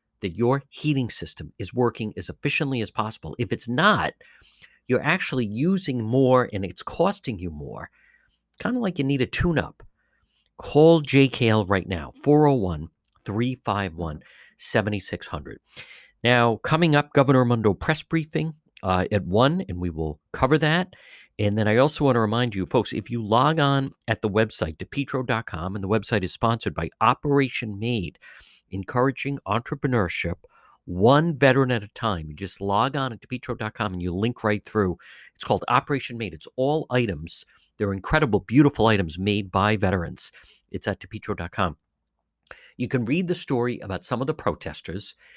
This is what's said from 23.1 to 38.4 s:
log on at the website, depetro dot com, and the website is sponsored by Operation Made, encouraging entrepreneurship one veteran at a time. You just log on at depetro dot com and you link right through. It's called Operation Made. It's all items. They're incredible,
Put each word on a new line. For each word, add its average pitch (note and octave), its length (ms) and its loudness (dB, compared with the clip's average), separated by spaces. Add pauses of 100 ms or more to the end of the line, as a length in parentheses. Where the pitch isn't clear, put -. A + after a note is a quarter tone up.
log B2+ 340 4
on C#3 360 0 (120)
at - 160 -4
the G#2+ 80 -2
website, F#2+ 460 0
depetro C3 500 -6
dot A#2 200 -2
com, E3 300 -8
and G2+ 60 -6
the G2 60 -6
website G2+ 380 0
is - 80 -6
sponsored A#2 420 -2
by E2 140 -4 (100)
Operation B2 800 0
Made, A2+ 400 -4 (500)
encouraging B2+ 800 -2
entrepreneurship A2 880 -2 (480)
one C3+ 540 4
veteran C3 340 4
at A2 120 0
a G2+ 120 -16
time. F#2 320 -4
You D2+ 80 -12
just F#2 240 -12
log G#2+ 380 0
on C3 160 -4
at G#2 80 -16
depetro B2 360 -10
dot G#2+ 180 -8
com G#2 180 -4
and F2+ 80 -6
you F2 120 -2
link A2 300 -2
right G#2+ 220 0
through. F#2+ 320 0 (380)
It's - 100 -14
called G2+ 240 0
Operation B2+ 480 -2
Made. G#2 160 -8
It's - 240 -20
all C#3+ 320 0
items. F#2+ 560 -4 (320)
They're G2+ 160 -2
incredible, G#2+ 480 0